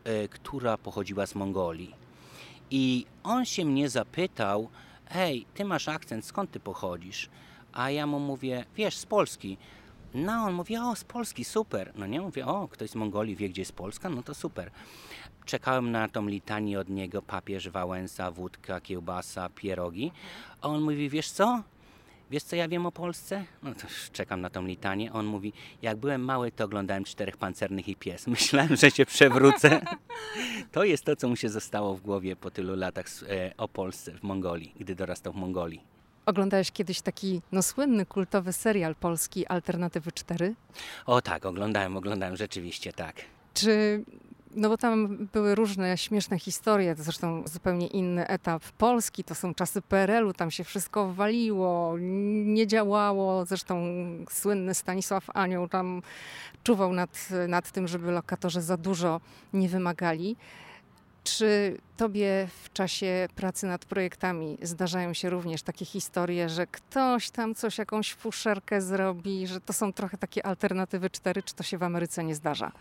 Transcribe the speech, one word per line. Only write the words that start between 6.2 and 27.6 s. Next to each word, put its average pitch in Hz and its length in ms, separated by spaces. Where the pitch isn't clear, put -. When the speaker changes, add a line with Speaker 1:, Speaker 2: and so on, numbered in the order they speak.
Speaker 1:
skąd - 260
ty - 100
pochodzisz?” 90 680
A 127 180
ja 147 160
mu 147 140
mówię: 131 440
„Wiesz, 208 200
z - 100
Polski”. 135 500
No, 165 180
on 220 220
mówi: 175 220
„O, 233 200
z - 80
Polski, 226 400
super”. 120 520
No 104 100
nie, 120 140
mówię: 147 260
„O, 175 220
ktoś - 220
z - 40
Mongolii 107 420
wie, 101 120
gdzie 92 140
jest - 100
Polska, 101 360
no 127 140
to 147 120
super”. 92 360
Czekałem 127 460
na 110 180
tą 104 180
litanię 101 540
od 95 80
niego: 98 340
papież, 95 460
Wałęsa, 92 600
wódka, 90 500
kiełbasa, 90 680
pierogi. 92 640
A 151 80
on 151 140
mówi: 147 260
„Wiesz 151 220
co? 226 320
Wiesz, 143 120
co - 140
ja 170 120
wiem 175 180
o 170 60
Polsce?” 175 520
No 135 120
to - 120
czekam 95 280
na 90 100
tą 92 160
litanię. 98 460
On 110 140
mówi: 104 260
„Jak 110 140
byłem 127 280
mały, 123 280
to 113 120
oglądałem 98 400
Czterech 98 320
Pancernych 95 520